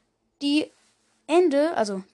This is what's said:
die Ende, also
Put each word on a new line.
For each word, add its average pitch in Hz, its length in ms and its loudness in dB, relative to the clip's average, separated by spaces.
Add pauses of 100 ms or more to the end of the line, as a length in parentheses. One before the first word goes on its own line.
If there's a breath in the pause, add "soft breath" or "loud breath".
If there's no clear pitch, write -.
(420 loud breath)
die 285 280 -2 (560)
Ende, 311 500 2
also 202 260 -4 (120)